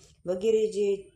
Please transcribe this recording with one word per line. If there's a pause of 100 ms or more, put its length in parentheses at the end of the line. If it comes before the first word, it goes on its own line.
(260)
વગેરે
જે